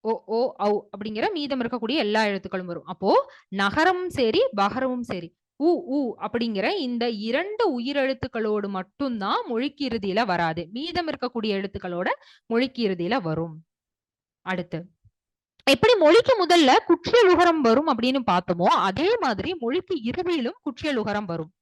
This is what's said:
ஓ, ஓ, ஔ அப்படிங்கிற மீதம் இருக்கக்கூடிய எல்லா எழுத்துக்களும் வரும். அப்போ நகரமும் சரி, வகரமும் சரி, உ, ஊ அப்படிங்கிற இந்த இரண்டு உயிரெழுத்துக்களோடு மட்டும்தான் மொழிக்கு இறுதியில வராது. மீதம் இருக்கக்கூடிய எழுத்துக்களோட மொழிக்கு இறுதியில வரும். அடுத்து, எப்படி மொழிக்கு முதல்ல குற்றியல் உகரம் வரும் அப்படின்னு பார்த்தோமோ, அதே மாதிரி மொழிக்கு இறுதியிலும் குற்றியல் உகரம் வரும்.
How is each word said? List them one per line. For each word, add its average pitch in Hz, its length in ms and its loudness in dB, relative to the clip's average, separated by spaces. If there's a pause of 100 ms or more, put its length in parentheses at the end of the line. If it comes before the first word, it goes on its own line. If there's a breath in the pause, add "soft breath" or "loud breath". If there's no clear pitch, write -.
ஓ, 220 80 -4 (240)
ஓ, 226 40 0 (260)
ஔ 208 40 2 (220)
அப்படிங்கிற 214 340 -6 (120)
மீதம் 277 260 -4
இருக்கக்கூடிய 233 400 -4
எல்லா 214 260 0
எழுத்துக்களும் 185 420 -8
வரும். 170 200 -10
அப்போ 190 200 -2 (500 loud breath)
நகரமும் 339 560 0
சரி, 262 240 2 (180)
வகரமும் 247 500 -2
சரி, 170 200 -8 (300)
உ, 302 100 2 (280)
ஊ - 20 0 (260)
அப்படிங்கிற 220 420 -2 (180)
இந்த 240 200 -4 (220)
இரண்டு 392 360 -2 (140)
உயிரெழுத்துக்களோடு 240 920 -4 (100)
மட்டும்தான் 233 720 -4
மொழிக்கு 254 400 -4
இறுதியில 202 360 -2
வராது. 170 380 -2 (140)
மீதம் 330 340 -4
இருக்கக்கூடிய 226 460 -4
எழுத்துக்களோட 190 500 -6 (420 soft breath)
மொழிக்கு 240 380 0
இறுதியில 185 300 -2 (100)
வரும். 160 300 -4 (880)
அடுத்து, 175 340 -6 (880)
எப்படி 440 260 6 (100)
மொழிக்கு 440 380 8
முதல்ல 330 300 6 (180)
குற்றியல் 392 440 6
உகரம் 330 340 4
வரும் 285 240 4
அப்படின்னு 254 300 0 (100)
பார்த்தோமோ, 180 380 2 (200)
அதே 262 200 0 (160)
மாதிரி 240 260 -2 (120)
மொழிக்கு 320 340 -2 (120)
இறுதியிலும் 339 560 -4
குற்றியல் 277 380 -4
உகரம் 208 280 -4
வரும். 160 200 -6 (100)